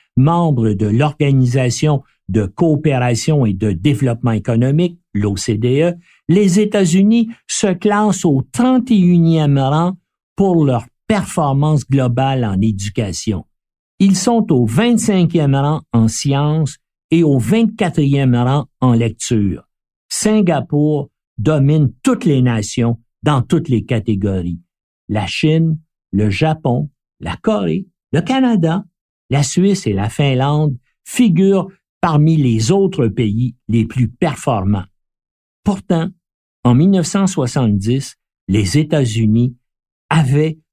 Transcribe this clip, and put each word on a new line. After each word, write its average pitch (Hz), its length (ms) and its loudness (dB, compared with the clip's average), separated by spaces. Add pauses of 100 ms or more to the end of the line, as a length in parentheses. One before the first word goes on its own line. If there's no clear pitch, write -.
(160)
membres 139 560 2
de 101 140 -2
l'Organisation 135 1160 0 (260)
de 101 180 0
coopération 143 1000 0
et 101 80 0
de 101 180 -2
développement 117 600 -2
économique, 131 680 0 (160)
l'O 101 220 -2
C 110 200 -4
D 123 260 0
E, 175 120 0 (340)
les 190 320 4
États-Unis 208 720 2 (180)
se - 240 -2
classent 208 520 0
au 139 180 0 (100)
trente 254 380 0
et 214 80 4
unième 165 600 2
rang 160 380 -2 (400)
pour 180 280 2
leur 123 200 0 (240)
performance 151 800 0
globale 131 560 0
en 98 160 -2
éducation. 101 840 -4 (520)
Ils 196 180 4
sont 226 360 0
au 123 120 2
vingt-cinquième 170 920 2
rang 147 260 -2 (100)
en 113 140 4
sciences 143 720 -2 (320)
et 165 140 4
au 143 140 2
vingt-quatrième 143 1000 0
rang 127 300 0 (140)
en 127 120 2
lecture. 110 760 -2 (400)
Singapour 151 1000 0 (280)
domine 147 540 2 (100)
toutes 247 220 0
les 135 180 2
nations 117 580 -2 (240)
dans 143 180 2
toutes 170 260 -2
les 113 160 0
catégories. 95 760 -4 (480)
La 104 180 -4
Chine, 160 520 0 (340)
le 104 180 0
Japon, 151 600 -2 (280)
la - 180 -10
Corée, 196 500 -2 (260)
le 151 80 0
Canada, 202 640 0 (460)
la 139 120 0
Suisse 185 460 0
et 104 40 0
la 98 160 -2
Finlande 143 680 0 (280)
figurent 190 640 2 (320)
parmi 160 360 2
les 117 340 0
autres 185 380 0
pays 113 480 -2 (120)
les 113 160 0
plus 123 240 -2
performants. 104 800 -2 (800)
Pourtant, 185 440 -2 (560)
en 123 100 2
mille 160 160 4
neuf 185 160 0
cent 196 200 -2
soixante-dix, 120 920 -2 (320)
les 98 300 0
États-Unis 123 760 0 (540)
avaient 151 500 0 (140)